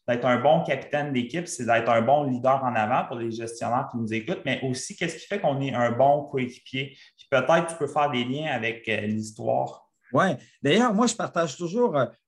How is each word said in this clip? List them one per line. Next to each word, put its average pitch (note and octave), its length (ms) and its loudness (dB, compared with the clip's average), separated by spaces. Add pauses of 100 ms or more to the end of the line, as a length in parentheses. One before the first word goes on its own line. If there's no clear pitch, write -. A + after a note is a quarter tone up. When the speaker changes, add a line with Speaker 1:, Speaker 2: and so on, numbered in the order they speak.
Speaker 1:
D'être A#2+ 160 0
un B2 160 4
bon D#3+ 240 6
capitaine D3 480 -4
d'équipe, C3 340 -2
c'est A#2 200 -8
d'être A#2 220 2
un A2+ 140 4
bon C#3+ 220 4
leader C3 400 0
en A#2+ 100 -2
avant A#2 320 0
pour B2+ 100 -8
les A#2 140 -6
gestionnaires A2+ 600 -4
qui B2 80 -6
nous A2 140 -4
écoutent, A2+ 320 -4
mais C3 180 -2
aussi C3 340 -6
qu'est-ce E3+ 200 -4
qui - 100 -16
fait G3+ 140 -4
qu'on C#3 200 0
est C#3 120 -2
un A#2+ 200 2
bon C#3+ 320 4
coéquipier. C3+ 720 -8 (200)
Puis - 140 -20
peut-être E3 380 4
tu - 80 -10
peux D3 120 -4
faire D3 220 2
des B2 140 0
liens C#3+ 280 -4
avec, A2+ 360 -4
euh, G#2+ 140 0
l'histoire. A2+ 840 -4 (260)
Speaker 2:
Ouais. D#3+ 240 2 (240)
D'ailleurs, G#3 320 4
moi, A3+ 140 4
je A3+ 80 0
partage E3 420 -2
toujours, F3 400 -2
euh, B2 100 2 (220)